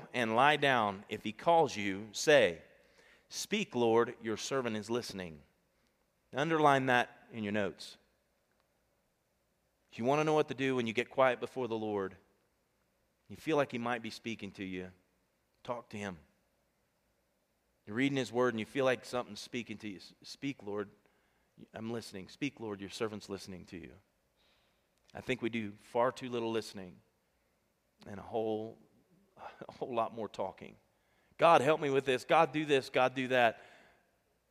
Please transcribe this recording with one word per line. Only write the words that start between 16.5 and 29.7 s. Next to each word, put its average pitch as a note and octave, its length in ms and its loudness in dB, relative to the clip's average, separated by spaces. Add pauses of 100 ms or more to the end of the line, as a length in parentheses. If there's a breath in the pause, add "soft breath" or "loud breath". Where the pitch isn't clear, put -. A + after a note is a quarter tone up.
You're G#2 100 -10
reading C3+ 220 0
his A#2+ 140 -2
word B2 220 2
and A2 60 -4
you G#2+ 60 -4
feel C3+ 200 -2
like B2+ 200 0
something's G#2 340 -8
speaking A2+ 400 -10
to A2 80 -12
you. G2 80 -10
"S-, - 180 -20 (100)
speak, - 380 -10
Lord, G2+ 280 -8 (840)
I'm A2 180 -10
listening. G#2+ 360 -10
Speak, - 320 -10
Lord, G#2 220 -8
your F#2+ 80 -10
servant's G#2+ 400 -6
listening F#2 380 -10
to F#2+ 100 -14
you." D2+ 140 -16 (1200)
I - 80 -12
think B2+ 200 -6
we B2 80 -2
do A2 320 -6
far B2 300 0
too C3 180 -12
little A#2 220 -4
listening G#2 480 -8 (1080)
and G2+ 120 -14
a F#2+ 40 -14
whole, A2 540 -4 (500)
<laughs> - 100 -20
a - 340 -18